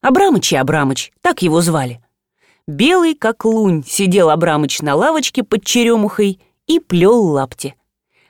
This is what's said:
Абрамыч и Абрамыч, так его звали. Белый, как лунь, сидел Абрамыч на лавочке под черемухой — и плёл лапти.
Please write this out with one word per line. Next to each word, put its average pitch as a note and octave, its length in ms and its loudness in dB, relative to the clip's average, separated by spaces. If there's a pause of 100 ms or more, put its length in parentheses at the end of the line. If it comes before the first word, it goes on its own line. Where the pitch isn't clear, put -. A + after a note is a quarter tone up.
Абрамыч E4 540 2
и - 20 0
Абрамыч, C#3 640 -2
так - 220 -2
его E3 180 2
звали. C3+ 420 -4 (640)
Белый, D#4 480 0
как - 300 -4
лунь, G#3 400 0
сидел F#3 460 2
Абрамыч D3+ 500 -2
на - 140 -2
лавочке D4 480 -2
под A3+ 200 -4
черемухой — G#3+ 800 -2 (260)
и D#4+ 140 0
плёл G3 480 2
лапти. C3+ 480 -6 (540)